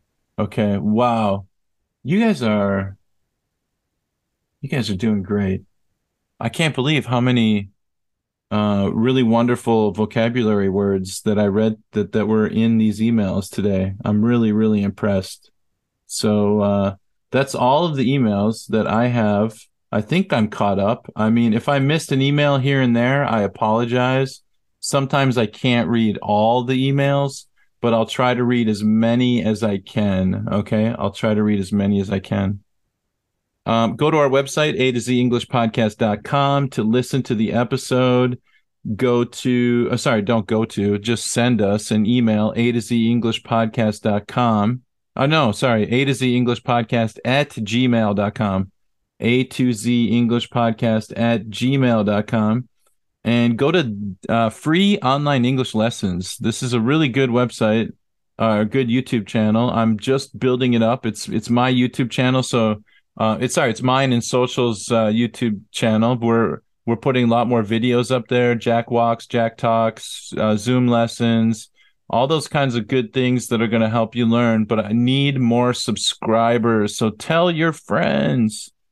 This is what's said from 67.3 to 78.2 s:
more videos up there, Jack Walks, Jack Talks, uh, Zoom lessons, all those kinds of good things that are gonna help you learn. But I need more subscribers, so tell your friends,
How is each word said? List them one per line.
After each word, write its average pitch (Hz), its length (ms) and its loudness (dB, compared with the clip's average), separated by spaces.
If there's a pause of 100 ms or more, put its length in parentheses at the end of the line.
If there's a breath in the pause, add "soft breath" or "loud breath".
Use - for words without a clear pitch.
more 120 140 2
videos 117 480 0
up 127 180 -2
there, 123 260 2
Jack 117 360 -2
Walks, 117 360 0
Jack 117 300 -2
Talks, - 800 -2
uh, 107 200 2
Zoom 123 300 0
lessons, 117 840 0 (400 soft breath)
all 123 160 0
those 156 200 -2
kinds 139 280 -2
of 110 140 -4
good 127 260 -2
things 127 340 0
that 113 140 0
are 113 60 0
gonna 113 200 0
help 113 260 -2
you 120 120 0
learn. 113 400 2
But 107 180 -2
I 101 80 -6
need 135 480 0
more 120 320 2
subscribers, 113 1200 0
so 113 140 -2
tell 165 420 0
your 165 220 0
friends, 143 960 -2 (220)